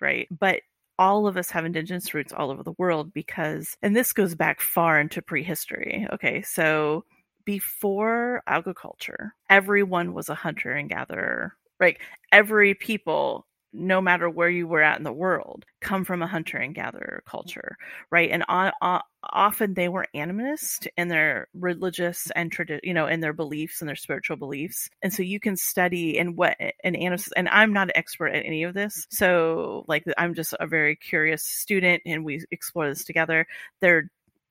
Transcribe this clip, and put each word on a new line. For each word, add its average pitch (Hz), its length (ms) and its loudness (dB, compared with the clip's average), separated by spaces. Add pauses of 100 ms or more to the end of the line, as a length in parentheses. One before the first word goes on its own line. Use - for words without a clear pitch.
right? 139 280 0
But 185 300 2 (380)
all 202 280 6
of 190 100 0
us 180 140 -4
have 165 160 -2
Indigenous 170 480 -4
roots 151 180 -4
all 139 180 -4
over 135 120 -8
the 165 160 -8
world 165 340 0
because, 156 680 -6
and 208 120 4
this 247 200 4
goes 185 200 2
back 160 280 0
far 165 360 4
into 156 220 -2
prehistory. - 920 -6
Okay, - 260 -2
so 156 640 0 (400)
before 220 1000 -2
agriculture, - 880 -6 (160)
everyone 190 640 4
was 165 160 -6
a 151 40 -2
hunter - 380 -6
and 143 160 -4
gatherer. - 640 -4 (240)
Like, 175 220 6 (320)
every 208 400 8
people, 156 720 -2 (280)
no 185 260 2
matter 175 300 2
where 170 180 2
you 175 180 0
were 160 140 2
at 151 160 6
in - 80 -6
the 135 80 -4
world, 165 540 -2 (160)
come 190 240 -2
from 175 160 -2
a 165 40 -2
hunter 170 300 -6
and 127 180 -6
gatherer - 540 -8
culture, - 480 -12 (340)
right? 170 200 4
And 165 180 2
o-, 185 220 2 (100)
o-, 180 200 2 (220)
often 202 520 0
they 180 140 0
were 185 260 -4
animist 208 720 -6 (100)
in 175 120 0
their 151 440 2
religious 175 800 -2
and 170 160 -2
tradi-, 160 320 -6
you 180 120 -2
know, 156 120 2
in 165 140 0
their 156 140 0
beliefs 151 480 -6
and 160 60 -6
their 139 80 -6
spiritual 143 400 -6
beliefs. 143 520 -8 (140)
And 190 100 0
so 190 100 -2
you 190 160 -4
can 208 180 0
study 175 600 2
in 175 200 0
what 170 200 2 (260)
an 180 120 0
animist, 185 420 -2
and 185 140 0
I'm 214 240 6
not 196 140 2
an - 80 0
expert - 320 -2
at - 180 -4
any 156 160 -2
of 175 100 -4
this. 202 380 -6
So, 165 760 2
like, 156 180 0 (120)
I'm 170 180 2
just 160 240 -6
a 165 80 -4
very 151 300 2
curious 156 480 0
student 180 600 2
and 160 180 -4
we 156 260 -6
explore 165 380 -4
this 139 160 -6
together. 160 420 0 (340)
There 175 180 8
are 156 120 -4 (400)